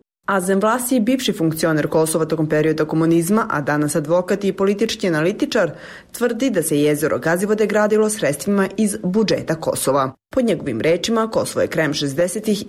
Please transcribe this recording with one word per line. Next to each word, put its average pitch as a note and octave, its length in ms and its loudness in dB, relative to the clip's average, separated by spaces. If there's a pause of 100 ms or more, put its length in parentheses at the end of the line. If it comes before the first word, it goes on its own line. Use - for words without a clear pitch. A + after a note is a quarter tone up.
(260)
Azem G3 340 0
Vlasi, A#3+ 400 2
bivši A#3+ 320 0
funkcioner D#3+ 560 0
Kosova D#3+ 360 0
tokom D#3 240 -2
perioda D#3 360 2
komunizma, E3 680 2
a D3 100 -2
danas D3 360 0
advokat F3+ 480 0
i F#3+ 80 0
politički G3+ 560 0
analitičar, F3 640 0 (420)
tvrdi A#3+ 380 0
da F3+ 120 0
se D3+ 180 0
jezero D3 380 2
Gazivode G3 480 0
gradilo G#3+ 440 2
sredstvima G3 680 0
iz G#3 260 0
budžeta F3+ 520 0
Kosova. C3+ 580 0 (180)
Po C4+ 100 0
njegovim C#3 400 -2
rečima, A3 500 0
Kosovo - 320 -2
je E3+ 60 0
krajem D#3 260 0
šezdesetih F3+ 760 -2